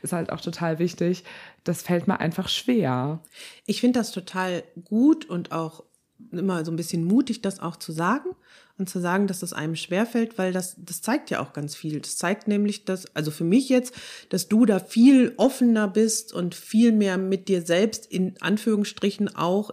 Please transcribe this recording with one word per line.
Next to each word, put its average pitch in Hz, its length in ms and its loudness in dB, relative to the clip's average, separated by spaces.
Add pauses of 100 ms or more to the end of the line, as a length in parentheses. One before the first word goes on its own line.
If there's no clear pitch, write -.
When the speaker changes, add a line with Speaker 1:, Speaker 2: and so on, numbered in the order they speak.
Speaker 1:
ist - 120 -8
halt 165 180 -4
auch 160 80 -6
total 165 400 -4
wichtig, 175 460 -2 (400)
das - 160 -2
fällt 175 260 -2
mir - 140 0
einfach 170 260 -4
schwer. 151 720 0 (460)
Speaker 2:
Ich 202 160 -4
find 247 160 2
das 226 160 -2
total 185 500 -6 (220)
gut 294 400 2
und 175 260 -8
auch 160 320 -6 (480)
immer 175 340 -2
so 170 60 -6
ein 165 60 -4
bisschen 165 260 -4
mutig, 226 380 0
das 190 180 -4
auch 165 160 -6
zu - 160 -12
sagen 190 380 -2 (500)
und 185 100 -6
zu 185 100 -6
sagen, 185 280 0
dass 185 140 -6
das 175 120 -8
einem 160 220 -4
schwerfällt, 226 640 -2
weil 185 120 0
das, 180 280 -6
das - 240 -12
zeigt 254 260 -2
ja - 120 -2
auch - 120 -10
ganz 147 220 -8
viel. 151 240 -8
Das - 180 -10
zeigt 196 300 -4
nämlich, 208 380 0
dass, 185 300 -6
also 151 140 -2
für 151 140 -6
mich 233 260 4
jetzt, 254 240 2 (360)
dass - 180 -4
du 220 180 4
da 202 140 4
viel 247 580 6
offener 226 500 4
bist 214 460 0
und 175 220 -4
viel 233 360 4
mehr 196 280 2
mit 190 280 -2
dir 180 140 2
selbst, 175 460 0
in 185 340 -2
Anführungsstrichen 202 960 0
auch, 185 380 0